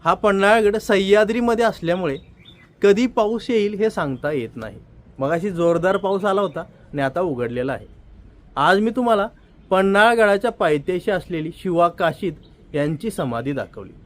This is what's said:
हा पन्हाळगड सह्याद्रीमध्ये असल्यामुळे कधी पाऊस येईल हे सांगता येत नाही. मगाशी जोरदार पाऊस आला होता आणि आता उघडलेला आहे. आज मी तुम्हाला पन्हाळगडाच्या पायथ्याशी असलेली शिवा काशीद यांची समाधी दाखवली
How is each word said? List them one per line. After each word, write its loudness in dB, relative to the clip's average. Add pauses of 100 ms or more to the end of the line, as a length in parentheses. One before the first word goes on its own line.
हा 2
पन्हाळगड 4
सह्याद्रीमध्ये 2
असल्यामुळे -2 (680)
कधी 4
पाऊस -2
येईल 0
हे 0
सांगता -4
येत -6
नाही. -14 (400)
मगाशी -2
जोरदार 0
पाऊस -2
आला 0
होता -4
आणि -10
आता -2
उघडलेला -4
आहे. -10 (720)
आज 4
मी 0
तुम्हाला 0 (420)
पन्हाळगडाच्या 4
पायथ्याशी -2
असलेली -4 (120)
शिवा 2
काशीद -2 (400)
यांची -2
समाधी -4
दाखवली -10 (140)